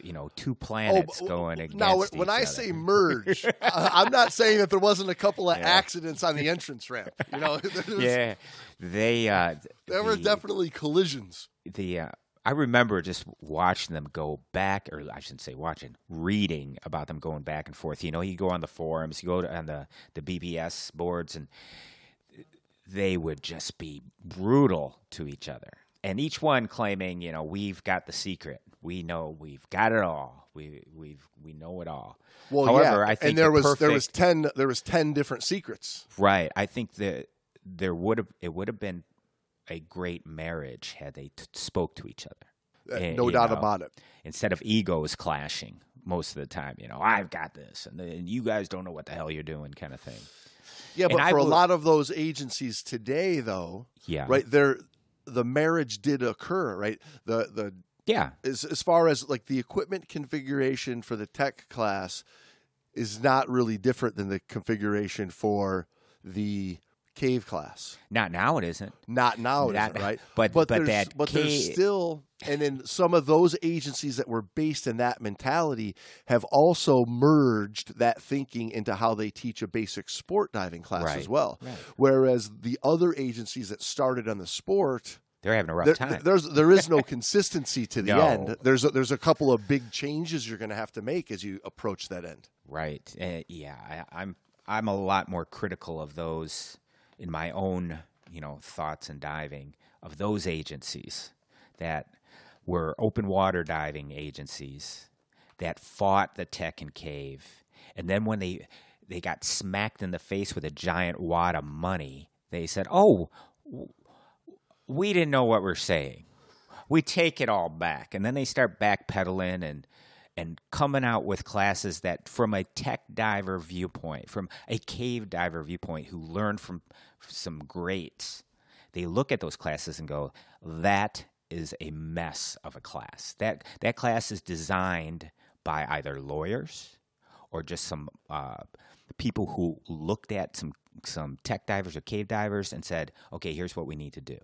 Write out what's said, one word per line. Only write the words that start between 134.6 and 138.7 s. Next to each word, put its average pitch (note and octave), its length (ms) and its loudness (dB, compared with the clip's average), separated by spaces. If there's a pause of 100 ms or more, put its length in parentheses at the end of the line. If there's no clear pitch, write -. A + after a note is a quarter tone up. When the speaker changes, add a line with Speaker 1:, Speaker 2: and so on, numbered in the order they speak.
Speaker 1:
by D#2 260 -2
either C#2+ 320 -4
lawyers E2+ 760 -8 (540)
or E2 120 -8
just D#2+ 220 -8
some, D2 240 -10 (200)
uh, C#2 280 -8 (600)